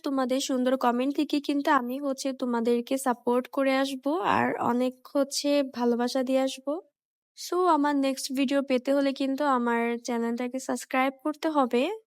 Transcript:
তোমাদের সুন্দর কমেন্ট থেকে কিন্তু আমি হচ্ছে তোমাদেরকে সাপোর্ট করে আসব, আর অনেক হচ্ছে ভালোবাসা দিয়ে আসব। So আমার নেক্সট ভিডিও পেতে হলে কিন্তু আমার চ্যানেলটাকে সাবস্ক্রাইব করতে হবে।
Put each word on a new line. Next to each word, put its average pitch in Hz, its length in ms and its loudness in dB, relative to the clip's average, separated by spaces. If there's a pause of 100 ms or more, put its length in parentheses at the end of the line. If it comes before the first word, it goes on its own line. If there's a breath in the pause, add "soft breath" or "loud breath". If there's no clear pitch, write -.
তোমাদের 262 380 0
সুন্দর 254 360 0
কমেন্ট 254 380 0
থেকে 302 260 0
কিন্তু 285 300 -2
আমি 254 280 2
হচ্ছে 269 340 -4
তোমাদেরকে 240 640 0
সাপোর্ট 247 520 0
করে 269 320 0
আসব, 277 240 -4 (300)
আর 240 120 2 (240)
অনেক 254 220 0 (200)
হচ্ছে 277 360 0 (280)
ভালোবাসা 240 460 0
দিয়ে 262 180 2
আসব। 262 260 -4 (720)
So - 180 -6 (120)
আমার 294 280 4 (100)
নেক্সট 269 280 -2
ভিডিও 277 300 2
পেতে 254 300 0
হলে 277 200 2
কিন্তু 269 300 -2 (140)
আমার 233 240 0 (240)
চ্যানেলটাকে 240 540 -2
সাবস্ক্রাইব 262 540 -2 (100)
করতে 302 260 -4
হবে। 254 340 2 (340)